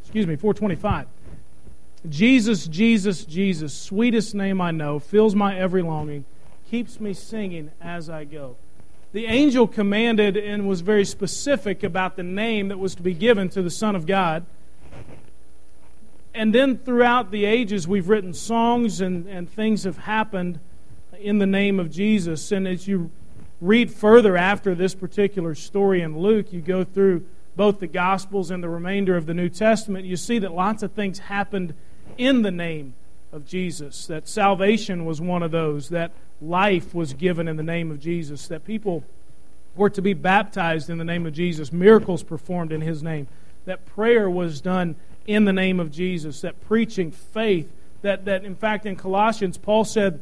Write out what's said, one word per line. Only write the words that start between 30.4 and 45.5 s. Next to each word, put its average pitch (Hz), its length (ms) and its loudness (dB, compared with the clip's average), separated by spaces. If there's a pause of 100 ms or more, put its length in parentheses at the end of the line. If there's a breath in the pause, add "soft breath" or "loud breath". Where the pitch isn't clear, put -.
lots 202 320 0
of 185 80 -6
things 196 260 -4
happened 196 560 -4 (420 soft breath)
in 247 260 4
the 196 100 0
name 160 420 -6 (380)
of 147 140 -10
Jesus, 165 600 -6
that 156 220 -8
salvation 196 760 2
was 160 160 -2
one 175 220 0
of 165 80 -2
those, 156 380 -2
that 170 240 -2 (280 soft breath)
life 175 540 2
was 160 200 -2
given 165 340 0
in 160 80 -4
the 156 80 -4
name 165 260 -4
of 147 80 -8
Jesus, 151 480 -6
that 156 180 -8
people 196 380 -4 (720)
were 196 160 4
to 202 100 -4
be 190 140 2
baptized 170 720 2
in 170 100 -6
the 165 60 -4
name 170 220 -2
of 156 60 -4
Jesus, 156 400 -4
miracles 196 500 6
performed 170 480 -4
in 156 100 -2
his 156 220 -4
name, 156 240 -4 (380 soft breath)
that 185 220 -8
prayer 214 440 4
was 170 300 -2
done 180 340 0 (320 soft breath)
in 214 180 4
the 196 80 4